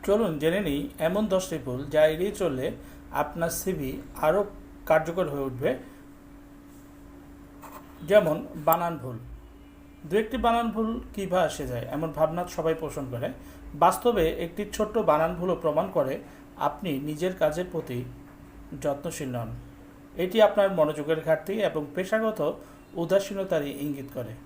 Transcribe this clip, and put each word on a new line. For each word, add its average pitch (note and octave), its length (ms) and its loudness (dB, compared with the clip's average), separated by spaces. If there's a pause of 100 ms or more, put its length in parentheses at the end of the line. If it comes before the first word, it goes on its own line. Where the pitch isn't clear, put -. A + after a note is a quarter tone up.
চলুন G3 340 4
জেনে E3 220 2
নিই D3 280 -2 (100)
এমন F#3+ 280 2
দশটি F3+ 380 0
ভুল, B2+ 260 -4
যা D#3 160 8
এড়িয়ে F3 260 2
চললে C#3+ 380 -2 (400)
আপনার E3 400 0
সিভি D3+ 520 -4 (140)
আরও F3 280 4 (420)
কার্যকর D#3+ 420 2
হয়ে C#3+ 160 -2
উঠবে। C3+ 300 0 (2250)
যেমন E3 440 6 (100)
বানান E3 420 2
ভুল। A#2+ 200 -8 (880)
দু D#3+ 100 0
একটি A3+ 200 0
বানান A#3 340 2
ভুল A3+ 300 -2 (140)
কী G3 120 -4
বা F3+ 140 2
আসে D3+ 260 0
যায়, A#2+ 240 -4
এমন D#3 220 -4
ভাবনা D#3+ 360 2
সবাই D#3+ 260 0
পোষণ D3+ 360 -6
করে। B2+ 220 -4 (420)
বাস্তবে F3+ 540 4
একটি E3+ 440 -4
ছোট্ট G#3+ 260 0
বানান E3 360 4
ভুলও F3 220 0
প্রমাণ D#3+ 340 0
করে C#3 280 0 (380)
আপনি E3 420 -2
নিজের D3+ 360 -2
কাজের D#3+ 380 2
প্রতি B2+ 320 -4 (760)
যত্নশীল D3 460 -4
নন। A#2+ 200 -4 (680)
এটি F#3 260 4
আপনার G3+ 300 6
মনোযোগের D#3 480 2
ঘাটতি D#3+ 320 2
এবং E3 420 0
পেশাগত G#3+ 600 0 (400)
উদাসীনতারই F3+ 760 0
ইঙ্গিত C#3+ 440 -6
করে। A2+ 180 -8 (140)